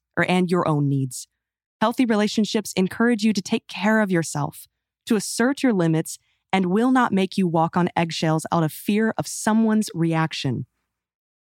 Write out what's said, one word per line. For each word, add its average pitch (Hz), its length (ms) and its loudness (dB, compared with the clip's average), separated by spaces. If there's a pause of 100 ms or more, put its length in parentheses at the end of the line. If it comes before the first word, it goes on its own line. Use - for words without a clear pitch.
(160)
or, 170 140 0
and 180 200 0
your 180 180 0
own 147 200 0
needs. 135 400 -4 (540)
Healthy 240 240 2
relationships 214 720 0
encourage 208 460 0
you 220 100 2
to 196 80 -2
take - 260 -4
care 214 340 0
of 190 100 -2
yourself, 160 560 -4 (380)
to 233 100 2
assert 240 480 0
your 247 100 4
limits, 165 440 0 (360)
and 190 140 2
will 220 240 2
not 254 220 2
make 190 240 0
you 190 100 2
walk 165 280 0
on 175 200 2
eggshells 160 560 0
out 165 120 2
of 156 80 0
fear 220 460 0
of - 100 -6
someone's 220 680 0
reaction. 160 720 -2 (800)